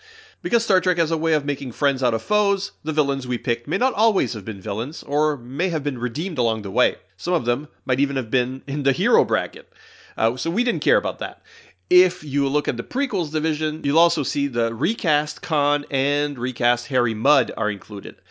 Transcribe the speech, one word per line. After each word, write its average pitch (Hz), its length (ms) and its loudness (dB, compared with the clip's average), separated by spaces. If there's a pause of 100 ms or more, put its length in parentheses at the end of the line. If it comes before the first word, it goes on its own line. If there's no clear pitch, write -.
(420)
Because 214 220 0
Star 185 160 2
Trek 180 180 0
has 160 140 0
a 165 40 2
way 160 180 0
of 147 100 0
making 143 260 -4
friends 135 320 0
out 123 120 2
of 110 80 -2
foes, 202 500 0 (100)
the 151 100 -4
villains 139 320 0
we 123 140 -2
picked 120 300 -2
may 170 100 -2
not 247 160 0
always 202 380 2
have 101 120 -8
been 101 160 -6
villains, 110 440 -6
or 151 320 0
may 131 320 -4
have 160 160 -2
been 135 140 -2
redeemed 135 400 -4
along 113 240 0
the 98 100 -6
way. 110 240 2 (200)
Some 180 180 -2
of 139 100 0
them 127 240 -2 (160)
might 131 160 0
even 139 160 0
have 120 140 -4
been 127 360 0
in 143 160 -4
the 131 80 2
hero 190 340 4
bracket. 92 480 -4 (440)
Uh, 117 200 2
so 170 140 -4
we 220 140 0
didn't 202 180 0
care 131 140 4
about 95 240 -2
that. - 220 -10 (480)
If 180 320 6
you 139 260 0
look 147 200 0
at 127 80 -2
the 113 60 -4
prequels 190 500 -4
division, 156 500 -2
you'll 143 160 2
also 165 240 4
see 143 240 -2
the 117 280 0
recast 151 640 -2
Khan 147 500 0
and 143 480 -2
recast 120 500 0
Harry 120 260 2
Mudd 120 420 2
are 107 140 0
included. 98 460 -10 (140)